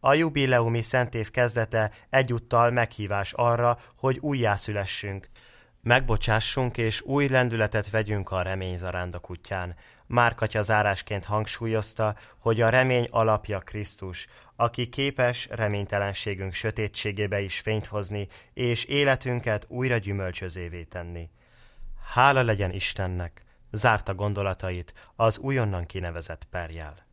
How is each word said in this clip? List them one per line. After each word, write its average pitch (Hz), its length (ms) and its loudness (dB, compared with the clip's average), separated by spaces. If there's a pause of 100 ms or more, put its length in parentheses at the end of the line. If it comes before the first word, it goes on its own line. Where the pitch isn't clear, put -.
A 131 140 6
jubileumi 127 680 2
Szent 123 320 0
Év 113 160 -4
kezdete 113 600 2 (200)
egyúttal 120 600 4
meghívás 104 640 -2
arra, 120 460 2 (180)
hogy 131 240 0
újjászülessünk, 104 1080 -2 (540)
megbocsássunk 117 960 2
és 113 240 0
új 139 280 2
lendületet 113 640 2
vegyünk 104 400 -2
a 92 120 0
remény 92 360 -4
zarándok 90 520 -6
útján. 90 440 -6 (320)
Márkatya 117 560 2
zárásként 104 640 2
hangsúlyozta, 107 880 -2 (240)
hogy 113 220 0
a 113 80 4
remény 127 420 4
alapja 107 480 2
Krisztus, 98 680 -8 (300)
aki 120 320 0
képes 131 640 -2
reménytelenségünk 101 1000 -2
sötétségébe 104 880 -2
is 98 200 -6
fényt 110 260 -2
hozni, 104 420 -6 (240)
és 120 320 0
életünket 127 840 0
újra 123 280 0
gyümölcsözővé 90 840 -6
tenni. 85 480 -10 (840)
Hála 131 300 6
legyen 101 300 2
Istennek, 92 680 -4 (280)
zárta 107 440 2
gondolatait 95 760 -4 (240)
az 113 220 4
újonnan 110 480 0
kinevezett 85 640 -8
perjel. 80 640 -10